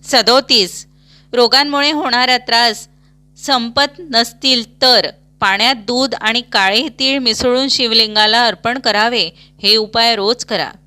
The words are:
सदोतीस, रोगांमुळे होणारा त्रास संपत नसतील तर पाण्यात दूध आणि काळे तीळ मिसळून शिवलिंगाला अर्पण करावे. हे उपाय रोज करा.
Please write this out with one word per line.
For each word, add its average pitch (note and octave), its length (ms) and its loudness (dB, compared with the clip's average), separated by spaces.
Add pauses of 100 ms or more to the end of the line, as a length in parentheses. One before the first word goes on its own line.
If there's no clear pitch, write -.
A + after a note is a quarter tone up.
सदोतीस, A#3+ 800 0 (460)
रोगांमुळे C#4+ 600 2
होणारा B3+ 460 0
त्रास A#3 500 0 (480)
संपत C4+ 640 -2
नसतील B3+ 840 -2
तर A#3+ 240 4 (340)
पाण्यात G#3 340 2
दूध A#3+ 400 -4
आणि A3+ 280 -2 (100)
काळे G#3 360 2
तीळ C4+ 300 -2
मिसळून B3+ 500 0
शिवलिंगाला A3 800 2
अर्पण A3+ 320 -4
करावे. G#3+ 520 0 (320)
हे G#3 140 -6
उपाय A3+ 400 0
रोज G#3+ 280 -2
करा. E3 260 -6 (160)